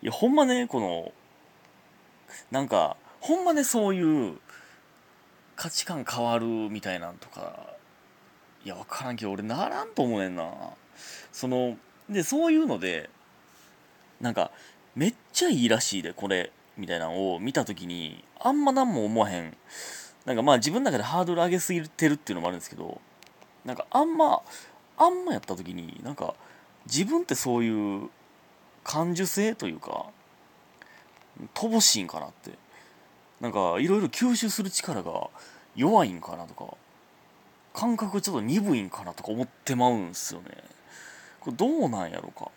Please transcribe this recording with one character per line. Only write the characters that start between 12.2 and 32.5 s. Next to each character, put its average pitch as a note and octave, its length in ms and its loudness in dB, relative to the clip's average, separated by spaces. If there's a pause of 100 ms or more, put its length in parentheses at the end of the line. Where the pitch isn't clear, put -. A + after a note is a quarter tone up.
そ D#4 220 2
う E4 60 6
い D#4 40 6
う D#4+ 100 4
の C3 120 0
で、 E2+ 300 -2 (1120)
な A#2 120 -2
ん - 20 -4
か、 F2+ 160 0 (460)
「め D3 120 4
っ A#3+ 60 -2 (180)
ち - 140 2
ゃ - 20 4
い C3 160 4
い A#2+ 40 6
ら A2 120 6
し G2+ 200 -2
い - 20 -8
で、 E2+ 100 -8
こ G2 140 -8
れ」 F#2+ 240 2 (260)
み F#2+ 120 -10
た F2 80 0
い - 20 0
な E2 80 -2
の F#2 280 -2
を E2+ 40 -8
見 A2+ 140 -4
た C#3 120 2
時 F2 220 -10
に、 F2 380 -8 (160)
あ A#3+ 100 2
ん D4 140 2
ま C#4 80 4
何 C4 200 4
も A#2+ 120 2
思 A2 180 4
わ G2+ 80 2
へ F2+ 80 -4
ん。 E2 180 -10 (680)
な C3+ 80 -2
ん A#2+ 40 0
か、 A2+ 60 2
ま C#3 120 8
あ、 - 20 6
自 B2 160 2
分 A#3+ 100 0
の C4+ 80 2
中 C#3 80 0
で G#2+ 60 0
ハ D#3 180 0
ー - 20 4
ド E3+ 120 0
ル E3+ 60 4
上 F3 80 4
げ F3+ 100 2
す F#3 120 -2
ぎ E3 160 -2
て D#3+ 200 2
る C#3+ 60 4
っ - 20 -8
て - 160 -8
い - 20 -2
う - 20 -4
の F2 40 -4
も E2+ 80 0
あ - 20 0
る F2+ 60 -4
ん - 20 -6
で E2 60 -12
す - 60 -16
け - 40 -16
ど、 - 260 -10 (640)
な B2+ 100 -6
ん - 20 -14
か、 - 140 -6
あ C4 120 4
ん D#4+ 140 2
ま、 D#4 260 4 (540)
あ D#4+ 120 8
ん F4+ 160 0
ま F4 80 -2
や A2+ 60 0
っ - 40 -8
た - 120 -6
時 F2+ 180 -10
に、 E2+ 300 -12
な B2+ 80 -8
ん C#3+ 60 -8
か、 - 180 -4 (520)
自 D3+ 180 2
分 D#4+ 180 2
っ - 20 -2
て C3+ 120 -2
そ A#2+ 220 0
う A#2 60 4
い G#2 400 0
う B2 60 -12 (720)
感 E3+ 300 0
受 F3 140 0
性 G#3 280 0
と A#2+ 140 -6
い E2 40 -4
う D#2 60 -10
か、 - 280 -8 (1500)
乏 A3 260 2
し A2+ 200 4
い - 20 -4
ん F2 60 -6
か - 100 -8
な D2 80 -8
っ - 60 -16
て。 - 260 -18 (800)